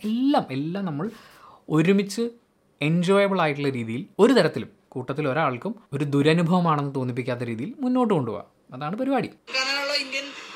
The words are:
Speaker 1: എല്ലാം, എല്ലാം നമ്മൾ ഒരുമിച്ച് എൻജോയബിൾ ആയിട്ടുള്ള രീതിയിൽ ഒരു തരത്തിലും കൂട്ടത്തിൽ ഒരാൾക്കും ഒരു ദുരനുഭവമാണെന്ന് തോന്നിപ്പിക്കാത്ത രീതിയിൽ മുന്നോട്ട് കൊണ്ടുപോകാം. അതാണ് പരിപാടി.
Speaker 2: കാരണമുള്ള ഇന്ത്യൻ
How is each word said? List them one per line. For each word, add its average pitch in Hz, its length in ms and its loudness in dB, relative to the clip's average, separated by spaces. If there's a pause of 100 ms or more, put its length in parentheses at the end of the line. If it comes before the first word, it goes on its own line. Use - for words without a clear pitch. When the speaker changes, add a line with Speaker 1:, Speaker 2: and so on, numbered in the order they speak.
Speaker 1:
എല്ലാം, 247 480 0
എല്ലാം 165 340 -4
നമ്മൾ 160 220 -4 (640)
ഒരുമിച്ച് 196 560 2 (560)
എൻജോയബിൾ 185 600 4
ആയിട്ടുള്ള 143 280 0
രീതിയിൽ 120 360 -4 (140)
ഒരു 240 140 8
തരത്തിലും 156 380 2 (180)
കൂട്ടത്തിൽ 135 380 -6
ഒരാൾക്കും 139 480 -2 (180)
ഒരു 147 100 -2
ദുരനുഭവമാണെന്ന് 151 920 2
തോന്നിപ്പിക്കാത്ത 123 480 -4
രീതിയിൽ 117 360 -6
മുന്നോട്ട് 254 340 2
കൊണ്ടുപോകാം. 113 340 -2 (260)
അതാണ് 151 220 -8
പരിപാടി. 262 340 -2 (180)
Speaker 2:
കാരണമുള്ള 277 460 -4
ഇന്ത്യൻ 277 320 -6 (300)